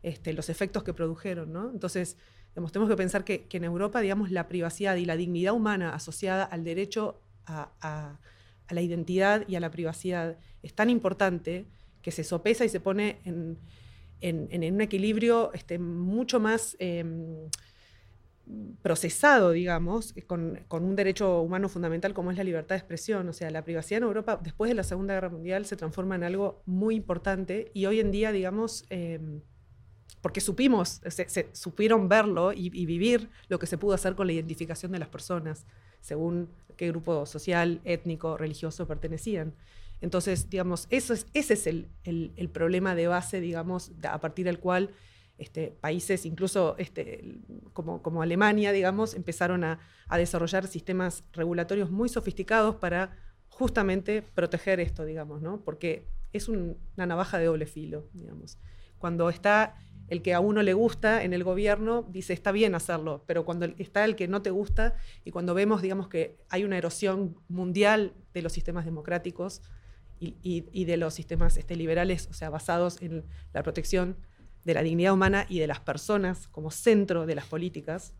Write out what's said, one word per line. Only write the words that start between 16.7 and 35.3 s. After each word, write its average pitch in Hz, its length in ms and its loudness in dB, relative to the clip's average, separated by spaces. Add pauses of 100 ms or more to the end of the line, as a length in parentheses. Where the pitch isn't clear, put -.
em, 165 680 -6 (1300)
procesado, 185 680 6
digamos, 175 640 0 (120)
con, 170 420 -4
con 170 180 -2
un 190 100 2
derecho 190 460 4
humano 185 280 0
fundamental 175 440 -2
como 180 180 -2
es 180 60 -2
la 196 60 -2
libertad 175 320 -2
de 190 40 -2
expresión. 185 480 -4
O 165 60 -6
sea, 165 160 -6
la 160 140 -4
privacidad 165 340 -2
en 233 80 2
Europa, 220 360 0
después 214 280 -2
de 247 60 4
la 196 80 0
Segunda 190 320 -2
Guerra 185 140 -2
Mundial, 180 360 -4
se 202 100 -6
transforma 185 400 -4
en 175 80 0
algo 190 420 -2
muy 202 300 2
importante 190 800 -2
y 190 140 0
hoy 220 120 4
en 208 120 2
día, 214 200 2
digamos, 208 580 -2
em, 160 520 -6 (800)
porque 190 200 -2
supimos, 208 680 4
se, 175 220 -4
se 165 240 -2
supieron 208 560 2
verlo 202 440 4
y, 175 200 -4
y 180 120 -4
vivir 220 440 2 (200)
lo 180 100 -2
que 165 80 -6
se 170 100 -4
pudo 202 160 2
hacer 185 220 0
con 190 120 0
la 170 60 0
identificación 160 580 -6
de 180 80 -4
las 156 100 -8
personas, 156 560 -6 (360)